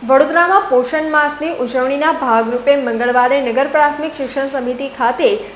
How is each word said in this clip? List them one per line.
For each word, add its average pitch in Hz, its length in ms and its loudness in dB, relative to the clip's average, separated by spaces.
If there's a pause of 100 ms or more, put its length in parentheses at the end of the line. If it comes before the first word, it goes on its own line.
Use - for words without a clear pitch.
વડોદરામાં 339 600 4
પોષણ 302 400 0
માસની 294 400 0
ઉજવણીના 262 640 -2
ભાગરૂપે 247 640 2
મંગળવારે 247 640 2
નગર 254 260 0
પ્રાથમિક 294 500 0
શિક્ષણ 269 320 -4
સમિતિ 254 400 -6
ખાતે 247 500 0 (180)